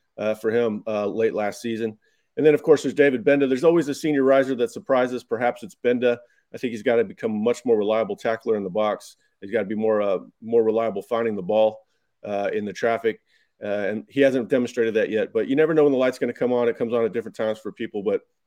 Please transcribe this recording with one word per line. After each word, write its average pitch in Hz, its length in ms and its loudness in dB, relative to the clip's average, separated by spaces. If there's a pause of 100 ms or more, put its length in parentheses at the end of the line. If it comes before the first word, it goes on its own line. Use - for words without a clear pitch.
(180)
uh, 107 180 -2
for 110 160 -2
him, 113 360 -2
uh, 104 200 -2
late 113 260 0
last 101 280 -4
season. 113 360 -6 (400)
And 139 80 2
then, 151 80 8
of 147 100 0
course, 147 200 4
there's 131 100 -2
David 135 320 2
Benda. 139 220 4
There's 131 180 0
always 165 240 4
a 139 40 -4
senior 147 300 0
riser 135 320 4
that 117 160 -2
surprises. 123 540 -2
Perhaps 120 380 -2
it's 98 120 -16
Benda. 120 460 0 (320)
I 127 40 -14
think - 140 -6
he's 110 120 -10
gotta 117 200 2
become 101 280 -6
a 107 40 -4
much 110 300 -2
more 117 120 4
reliable 104 380 0
tackler 113 400 -2
in 101 80 -4
the 92 60 -6
box. 104 480 -4 (240)
He's 98 100 -14
gotta 107 140 -2
be 107 100 -6
more, 107 260 0
uh, 98 180 0 (220)
more 113 220 2
reliable 110 380 0
finding 117 340 -2
the 98 60 -6
ball, 107 440 0 (380)
uh, 101 300 -4
in 104 100 -4
the 101 80 -8
traffic. 113 480 -2 (440)
Uh, 104 40 -8
and 104 420 -4
he 139 120 0
hasn't 127 280 2
demonstrated 120 460 0
that 107 140 2
yet. 104 220 -2
But 110 160 -2
you 131 80 0
never 156 200 2
know 156 80 6
when 147 80 4
the 131 60 0
light's 127 200 0
gonna 120 160 -4
come 123 180 -2
on. 120 160 2
It 113 100 -2
comes 117 160 -4
on 117 120 2
at 98 80 -2
different 107 220 -8
times 110 240 -4
for 101 120 -10
people. 107 300 -8
But, 98 200 0 (260)